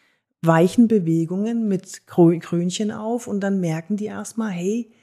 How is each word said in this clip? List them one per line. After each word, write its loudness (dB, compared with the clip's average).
weichen 4
Bewegungen, 0
mit -6
Krö-, 4
Krönchen -4
auf. -6
Und -4
dann -2
merken -4
die -6
erstmal, -8
hey, -4